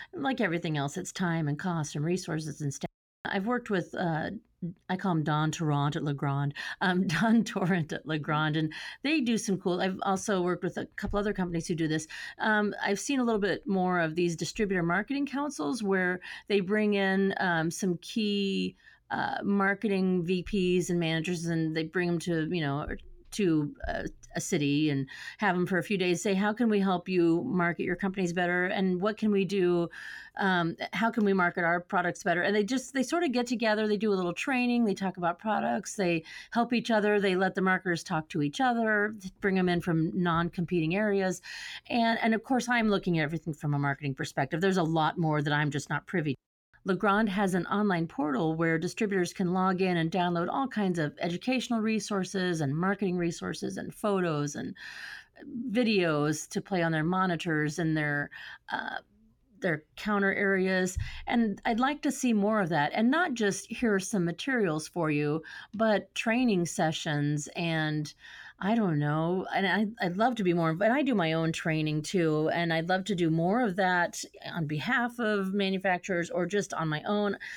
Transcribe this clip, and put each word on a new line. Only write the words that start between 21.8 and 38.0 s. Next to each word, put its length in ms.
bring 240
'em 120
to, 340
you 80
know, 260
to, 420
uh, 160
a 80
city 480
and 180
have 180
'em 80
for 120
a 60
few 140
days, 240
say, 120
"How 200
can 160
we 100
help 300
you 340
market 400
your 140
companies 340
better? 340
And 360
what 160
can 120
we 140
do? 460
Um, 400
how 180
can 140
we 80
market 320
our 160
products 420
better?" 180
And 140
they 80
just, 300
they 100
sort 220
of 80
get 140
together, 420
they 80
do 160
a 20
little 180
training, 520
they 80
talk 240
about 220
products, 580
they 260
help 200
each 200
other, 280
they 160
let 200
the 60
marketers 440